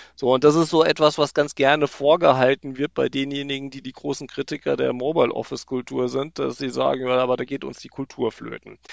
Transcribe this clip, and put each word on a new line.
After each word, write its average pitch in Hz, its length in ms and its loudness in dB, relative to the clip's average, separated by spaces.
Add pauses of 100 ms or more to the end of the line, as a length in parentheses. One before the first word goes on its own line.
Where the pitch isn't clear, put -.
(180)
So, 127 160 2
und 131 100 2
das 151 120 8
ist 165 140 2
so 160 140 4
etwas, 156 340 4
was 147 160 0
ganz 147 220 0
gerne 147 320 4
vorgehalten 139 880 2
wird 143 160 -4
bei 135 140 0
denjenigen, 139 640 -6
die 135 120 -16
die 131 120 -12
großen 143 340 -8
Kritiker 143 480 -4
der 131 160 0
Mobile 127 400 0
Office - 340 -8
Kultur 127 440 -4
sind, 135 300 -6
dass 139 180 -4
sie 139 120 -6
sagen, 131 380 -2
„Ja, 127 120 2
aber 127 180 0
da 123 80 -6
geht 135 180 -8
uns 127 160 -12
die - 80 -18
Kultur 131 460 -6
flöten.“ 110 440 -14 (160)